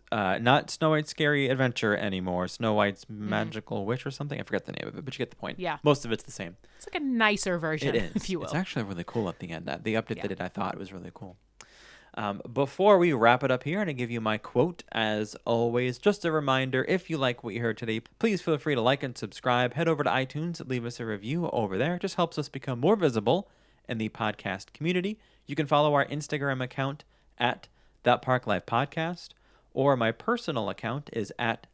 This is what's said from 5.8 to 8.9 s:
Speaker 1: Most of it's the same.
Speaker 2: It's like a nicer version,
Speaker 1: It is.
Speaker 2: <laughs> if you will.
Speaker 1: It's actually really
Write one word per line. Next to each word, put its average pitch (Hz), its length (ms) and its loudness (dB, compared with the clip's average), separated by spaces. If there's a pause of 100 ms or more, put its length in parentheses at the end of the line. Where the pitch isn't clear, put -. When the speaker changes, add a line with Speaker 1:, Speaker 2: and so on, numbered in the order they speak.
Speaker 1:
Most 143 220 4
of 117 60 -4
it's 110 120 -4
the - 80 -14
same. 90 240 -10 (220)
Speaker 2:
It's - 100 -16
like - 140 -8
a 294 40 -4
nicer 214 540 2
version, 156 360 -2
Speaker 1:
It 110 80 2
is. 87 80 -6
Speaker 2:
<laughs> - 40 -2
if - 140 -2
you 180 100 -2
will. - 60 -8
Speaker 1:
It's - 100 -4
actually 156 280 -2
really 92 220 -6